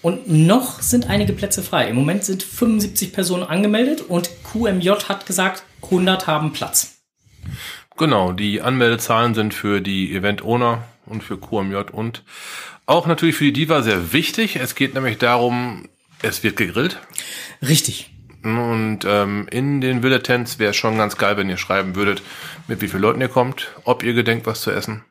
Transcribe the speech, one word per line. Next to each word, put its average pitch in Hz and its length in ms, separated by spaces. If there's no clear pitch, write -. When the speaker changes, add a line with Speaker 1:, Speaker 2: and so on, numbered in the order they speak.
Speaker 1:
Und 175 280
noch 175 500
sind 240 300
einige 196 240
Plätze 202 280
frei. 123 260
Im 113 80
Moment 170 280
sind 190 180
fünfundsiebzig 208 720
Personen 180 300
angemeldet 208 580
und 175 300
Q 226 220
M 190 140
J 185 300
hat - 160
gesagt, 185 360
hundert 185 360
haben 156 280
Platz. - 480
Speaker 2:
Genau, 104 340
die 104 300
Anmeldezahlen 117 720
sind 107 180
für 101 300
die 95 320
Event-Owner 113 680
und 110 180
für 101 140
Q 107 240
M 98 120
J 98 180
und 113 320
auch 160 200
natürlich 165 300
für 147 80
die 143 80
Diva 147 300
sehr 95 320
wichtig. 170 420
Es 127 180
geht 135 200
nämlich 131 240
darum, 120 680
es - 200
wird 101 140
gegrillt. 110 420
Speaker 1:
Richtig. - 500
Speaker 2:
Und, 110 640
ähm, 101 460
in 139 320
den 127 200
Wille-Tents 123 560
wäre 104 140
schon 110 240
ganz 104 220
geil, 101 180
wenn 98 140
ihr 90 80
schreiben 95 360
würdet, 98 280
mit 101 120
wie 101 80
vielen 98 140
Leuten 117 180
ihr 127 80
kommt, 127 400
ob 123 180
ihr 117 120
gedenkt, 117 320
was 107 160
zu 107 80
essen 107 400